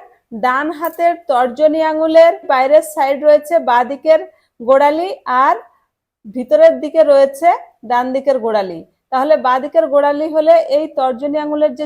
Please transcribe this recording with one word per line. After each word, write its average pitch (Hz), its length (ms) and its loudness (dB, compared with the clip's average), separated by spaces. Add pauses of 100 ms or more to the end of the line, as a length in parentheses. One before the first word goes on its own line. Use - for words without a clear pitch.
(420)
ডান 262 300 -2
হাতের 339 420 -2 (140)
তর্জনী 277 560 0
আঙুলের 320 500 2 (140)
বাইরের 277 360 2
সাইড 285 400 -4
রয়েছে 302 360 2
বাঁ 247 260 0
দিকের 311 340 0 (400)
গোড়ালি 285 500 0 (340)
আর - 120 2 (680)
ভিতরের 262 540 2
দিকে 302 240 -2
রয়েছে 277 460 2 (360)
ডান 240 280 -2
দিকের 269 260 -2
গোড়ালি। 202 400 -4 (300)
তাহলে 277 280 0
বাঁ 254 220 0
দিকের 330 280 0
গোড়ালি 285 460 0
হলে 311 200 2 (160)
এই 294 160 0 (100)
তর্জনী 269 420 -4
আঙুলের 302 380 -2
যে 302 100 -10